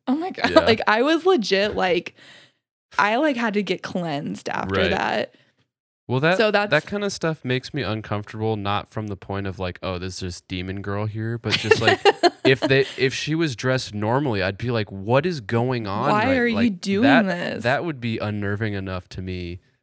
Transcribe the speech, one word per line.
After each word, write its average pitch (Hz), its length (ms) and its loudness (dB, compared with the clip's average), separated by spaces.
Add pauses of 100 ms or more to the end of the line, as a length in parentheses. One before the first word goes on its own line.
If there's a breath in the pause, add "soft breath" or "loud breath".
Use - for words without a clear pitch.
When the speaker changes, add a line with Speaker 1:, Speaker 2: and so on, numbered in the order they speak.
Speaker 1:
oh 254 120 2
my 349 140 -4
God." - 180 0
<laughs> - 20 0
Speaker 2:
Yeah. - 140 8
Speaker 1:
Like, - 200 4
I 214 160 2
was 311 240 2
legit, 202 520 2
like, 180 360 0 (880 loud breath)
I, 208 160 4
like, 285 220 2
had 233 160 0
to 208 100 0
get 175 200 -2
cleansed 165 680 -4
after 190 320 0
Speaker 2:
Right. 175 80 4
Speaker 1:
that. - 460 -2 (760 soft breath)
Speaker 2:
Well, 127 100 2
that, 165 160 4
Speaker 1:
So 214 160 4
that's 202 200 2
Speaker 2:
that 151 160 2
kind 202 180 -4
of 202 80 -2
stuff 160 320 -4
makes 127 280 -2
me 139 100 -2
uncomfortable, 107 760 -2
not 101 320 -2
from 110 180 -6
the 101 80 -6
point 98 320 -6
of, 92 120 -8
like, 90 220 -4
"Oh, 92 160 -4
there's 92 220 -8
this 90 220 -6
demon 95 400 -6
girl 101 240 -4
here," 110 320 -4
but 110 160 -4
just, - 280 2
like, 359 200 2 (220)
Speaker 1:
<laughs> - 200 2
Speaker 2:
if 131 160 6
they, 135 260 4 (120)
if 127 160 2
she - 200 -4
was 160 220 0
dressed 127 380 -2
normally, 110 500 0
I'd 98 140 -2
be 120 140 -4
like, 110 200 -2
"What 110 340 2
is 175 140 -2
going 117 480 -2
on 110 220 -2
Speaker 1:
Why 214 160 2
Speaker 2:
right," 269 120 2
Speaker 1:
are 240 100 2
you 233 80 0
Speaker 2:
like, 214 260 0
Speaker 1:
doing 196 220 0
Speaker 2:
that, 277 240 4
Speaker 1:
this? - 360 -6
Speaker 2:
that 127 220 0
would 143 160 -6
be 117 160 -2
unnerving 104 560 -4
enough 95 360 -8
to - 120 -10
me 90 400 -8 (220)